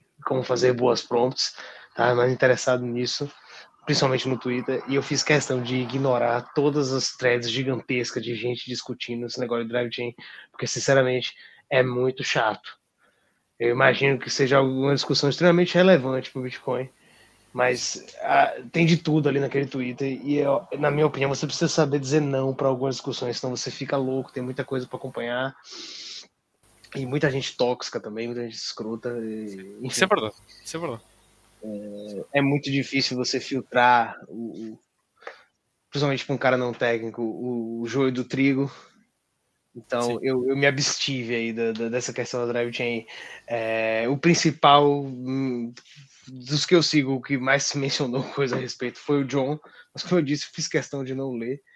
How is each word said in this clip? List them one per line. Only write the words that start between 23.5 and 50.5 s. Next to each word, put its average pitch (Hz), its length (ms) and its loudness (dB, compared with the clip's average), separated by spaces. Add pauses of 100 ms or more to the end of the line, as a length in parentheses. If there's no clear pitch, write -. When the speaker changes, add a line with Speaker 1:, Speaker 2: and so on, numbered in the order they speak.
Speaker 1:
você 120 160 -6
fica 139 260 -4
louco, 131 340 -2
tem 127 120 -8
muita 131 200 -6
coisa 127 220 -6
pra 127 120 -12
acompanhar 127 580 -6 (1400)
e 135 120 -4
muita 143 240 0
gente 135 260 -6
tóxica 123 420 -2
também, 110 280 -8
muita 120 160 -6
gente 113 100 -10
escrota, 113 560 -8 (100)
e, 104 600 -10
enfim. 127 80 -8
Speaker 2:
Isso 127 160 2
é 190 40 4
verdade, 131 280 0 (280)
isso - 140 -10
é - 20 -6
verdade. 135 240 -8 (580)
Speaker 1:
É, 104 800 -6
é - 20 4
muito 143 300 2
difícil 135 460 0
você 123 220 -2
filtrar 123 760 2 (120)
o, 110 440 -10
o, - 60 -20 (1120)
principalmente 139 360 -2
pra 139 100 -2
um - 20 -2
cara 127 180 4
não 123 160 0
técnico, 117 500 -2
o, 117 600 -4
o 120 60 -4
joio 131 260 2
do 123 100 -2
trigo. 135 480 2 (1040)
Então, 120 280 -4
Speaker 2:
Sim. 120 180 -2
Speaker 1:
eu, 127 260 0
eu 139 80 2
me 139 100 2
abstive 135 720 0
aí 113 160 -2
da, 113 220 -2
da, 113 160 -4
dessa 120 240 -4
questão 120 320 -4
da 120 80 -2
drive 120 200 -2
chain. 117 320 -4 (400)
É, 113 640 0
o 139 100 0
principal, 143 880 6
hum, 127 680 -4 (540)
dos 131 380 -4
que - 80 2
eu 165 80 8
sigo, 139 320 2
o 127 80 -2
que 139 160 -2
mais 135 260 2
se - 140 -2
mencionou 135 460 -2
<laughs> - 100 -10
coisa 139 220 0
a 131 40 0
respeito 123 380 -8
foi 143 240 0
o 135 40 0
John, 139 340 0 (340)
mas - 100 -10
como 175 180 4
eu - 20 4
disse, 143 220 -2
eu - 80 -20